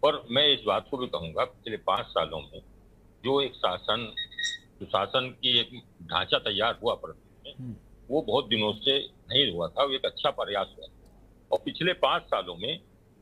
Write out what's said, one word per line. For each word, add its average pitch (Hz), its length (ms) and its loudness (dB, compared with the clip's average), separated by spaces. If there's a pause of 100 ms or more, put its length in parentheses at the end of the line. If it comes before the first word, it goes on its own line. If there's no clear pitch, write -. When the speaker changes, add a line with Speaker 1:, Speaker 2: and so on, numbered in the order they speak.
Speaker 1:
और 139 280 4
मैं 143 220 6
इस 120 140 0
बात 104 240 2
को 139 60 -4
भी 123 100 -4
कहूंगा, 80 360 -4
पिछले 107 340 -8
पाँच 101 280 0
सालों 82 360 -2
में 90 200 -16 (640)
जो 139 160 2
एक 131 140 -4
शासन, 107 600 -2 (640)
सुशासन 104 500 0
की 123 300 0
एक 117 220 -6 (220)
ढांचा 92 340 0
तैयार 107 460 -2
हुआ 104 100 2
प्रदेश - 520 -12
में, 139 200 -14
Speaker 2:
हम्म। 117 100 -10 (340)
Speaker 1:
वो 143 120 2
बहुत 135 260 2
दिनों 107 260 2
से 139 260 2
नहीं 123 540 0
हुआ 85 140 -2
था, 123 160 2
वो 143 80 2
एक 135 140 -2
अच्छा - 240 0
प्रयास 101 380 -2 (100)
हुआ। - 100 -20 (640)
और 147 140 2
पिछले 175 280 -2
पाँच 160 280 2
सालों 90 340 -4
में 127 260 -8 (400)